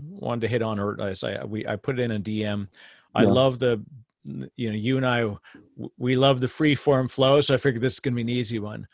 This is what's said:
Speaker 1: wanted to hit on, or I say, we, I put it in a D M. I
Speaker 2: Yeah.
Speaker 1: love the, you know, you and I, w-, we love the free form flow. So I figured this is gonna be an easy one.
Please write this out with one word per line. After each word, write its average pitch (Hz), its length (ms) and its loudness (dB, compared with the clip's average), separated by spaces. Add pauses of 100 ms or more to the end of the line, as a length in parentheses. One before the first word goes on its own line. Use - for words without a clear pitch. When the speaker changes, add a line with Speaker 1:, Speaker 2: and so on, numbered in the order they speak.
Speaker 1:
wanted 147 380 -6
to 110 60 0
hit 113 140 0
on, 110 160 -2
or 101 240 -4
I 98 120 -4
say, 107 300 -6
we, 107 220 -8
I 110 120 -4
put 131 220 -6
it 123 40 0
in 117 80 -2
a 107 80 -4
D 107 260 -4
M. 104 240 -4 (460)
I 110 80 4
Speaker 2:
Yeah. - 20 6
Speaker 1:
love 127 320 4
the, 120 260 0 (720)
you 117 140 -6
know, 107 60 -4
you 120 220 0
and 131 80 0
I, 120 160 2
w-, 104 180 -4 (580)
we 123 160 0
love 131 280 6
the 127 60 0
free 151 280 2
form 131 320 2
flow. 135 340 4
So 139 140 2
I - 20 6
figured 117 240 0
this 127 120 0
is - 60 -6
gonna 123 180 -2
be 120 40 -2
an 117 80 -4
easy 120 300 -2
one. 104 340 -10